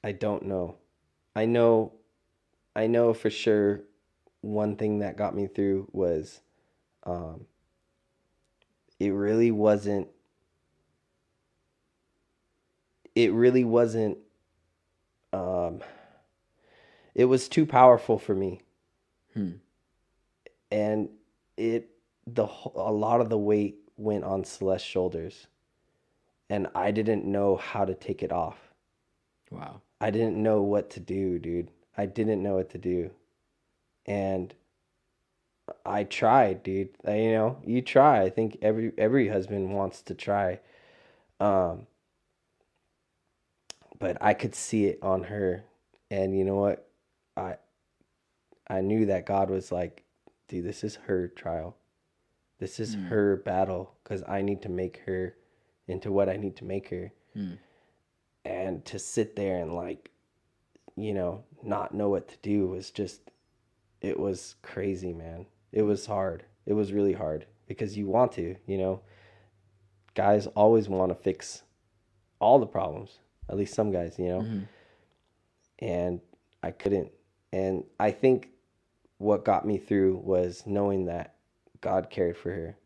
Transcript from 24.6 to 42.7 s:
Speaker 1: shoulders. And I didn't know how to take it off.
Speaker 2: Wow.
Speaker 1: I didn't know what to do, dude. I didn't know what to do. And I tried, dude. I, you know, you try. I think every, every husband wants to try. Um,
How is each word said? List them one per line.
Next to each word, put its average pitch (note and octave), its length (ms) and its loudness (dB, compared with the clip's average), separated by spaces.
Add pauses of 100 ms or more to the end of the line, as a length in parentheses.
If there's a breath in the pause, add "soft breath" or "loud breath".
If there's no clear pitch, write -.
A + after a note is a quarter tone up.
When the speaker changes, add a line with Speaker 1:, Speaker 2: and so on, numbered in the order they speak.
Speaker 1:
shoulders. F2 640 -4 (1000)
And G2+ 260 0
I G#2 160 0
didn't G#2+ 340 0
know G2+ 300 4
how G2 300 -2
to F#2 80 -4
take - 300 -6
it F2 80 -4
off. E2+ 260 -2 (920)
Speaker 2:
Wow. - 300 -14 (200)
Speaker 1:
I G#2+ 100 -2
didn't G#2+ 300 0
know G#2+ 200 2
what G2+ 300 0
to - 80 -16
do, F#2 400 -4
dude. E2+ 300 -6 (280)
I G2+ 80 -2
didn't G#2+ 380 -2
know G2+ 120 -2
what F#2 160 -2
to - 60 -14
do. F2 340 -4 (960)
And F#2+ 480 -4 (1300)
I G2 200 -2
tried, A2+ 580 4
dude. F#2+ 260 -4 (160)
I, G#2 100 0
you A2 160 2
know, A2 340 2
you B2 160 0
try. C3+ 420 6
I F#2+ 60 4
think A2 320 -2
every, A2 360 0
every A2+ 320 4
husband G2 440 -2
wants G2 300 -4
to - 120 -10
try. G2 440 -2 (800 soft breath)
Um, F#2+ 480 0 (2000)